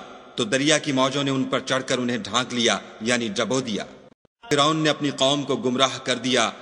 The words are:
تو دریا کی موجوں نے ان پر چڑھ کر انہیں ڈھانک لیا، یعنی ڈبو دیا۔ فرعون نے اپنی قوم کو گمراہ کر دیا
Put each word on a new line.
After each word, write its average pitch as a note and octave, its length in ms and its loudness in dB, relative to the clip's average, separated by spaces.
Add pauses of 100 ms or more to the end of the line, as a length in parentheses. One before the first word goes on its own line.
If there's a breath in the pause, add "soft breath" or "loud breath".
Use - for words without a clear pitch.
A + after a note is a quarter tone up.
(360)
تو B2+ 80 0
دریا C#3 340 2
کی D3 140 -4
موجوں C3+ 320 0
نے C#3 60 0
ان C3 140 0
پر C3 160 -2
چڑھ C3 260 -2
کر C3 120 0
انہیں A#2+ 200 -2
ڈھانک A#2 360 -2
لیا، A2+ 240 4 (220)
یعنی A#2 280 0
ڈبو A2+ 320 0
دیا۔ G2+ 240 -4 (680)
فرعون D3+ 260 4
نے D#3 140 2
اپنی C#3+ 200 0
قوم C#3 320 2
کو C3 140 -2
گمراہ B2+ 480 0
کر B2+ 120 0
دیا A#2+ 340 2 (120)